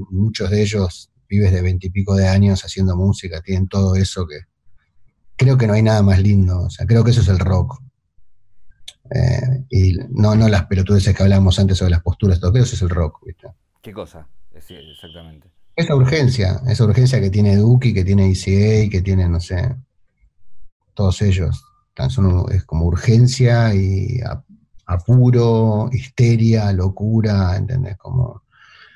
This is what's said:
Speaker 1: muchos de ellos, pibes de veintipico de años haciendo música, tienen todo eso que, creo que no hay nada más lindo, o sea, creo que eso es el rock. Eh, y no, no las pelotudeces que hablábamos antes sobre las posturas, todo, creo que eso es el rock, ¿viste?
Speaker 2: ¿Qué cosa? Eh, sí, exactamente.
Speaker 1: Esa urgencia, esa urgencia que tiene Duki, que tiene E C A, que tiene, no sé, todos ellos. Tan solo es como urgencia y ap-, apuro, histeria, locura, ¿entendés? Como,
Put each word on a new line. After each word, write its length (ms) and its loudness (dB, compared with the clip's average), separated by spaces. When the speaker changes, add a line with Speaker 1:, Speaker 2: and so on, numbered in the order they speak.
Speaker 1:
muchos 400 -2
de 120 0
ellos, 480 -4
pibes 240 2
de 100 0
veintipico 540 -2
de 120 2
años 380 2
haciendo 320 -2
música, 440 -4
tienen 260 -4
todo 280 0
eso 320 -2
que, 120 -16
creo 200 4
que 100 2
no 60 0
hay 100 2
nada 180 2
más 180 4
lindo, 440 2
o 60 -4
sea, 160 -8
creo 180 2
que 80 2
eso 100 2
es 80 2
el 100 2
rock. 400 -2
Eh, 560 -2
y 240 0
no, 260 0
no 140 4
las 160 0
pelotudeces 500 0
que 80 -2
hablábamos 360 2
antes 180 0
sobre 140 0
las 100 0
posturas, 380 -2
todo, 120 -2
creo 120 2
que 40 0
eso 80 -8
es 60 -6
el 80 -2
rock, 360 -6
¿viste? 220 -20
Speaker 2:
¿Qué 120 -18
cosa? 340 -16
Eh, 100 -20
sí, 120 -20
exactamente. 800 -20
Speaker 1:
Esa 200 -2
urgencia, 720 0
esa 160 0
urgencia 380 2
que 80 0
tiene 260 2
Duki, 380 4
que 100 0
tiene 260 2
E 60 2
C 500 2
A, 40 -2
que 120 -2
tiene, 280 0
no 100 0
sé, 360 -4
todos 280 -2
ellos. 420 -2
Tan 160 -4
solo 400 0
es 140 -2
como 220 -4
urgencia 880 2
y 500 -2
ap-, 200 -12
apuro, 1040 2
histeria, 800 0
locura, 840 0
¿entendés? 400 -6
Como, 460 -6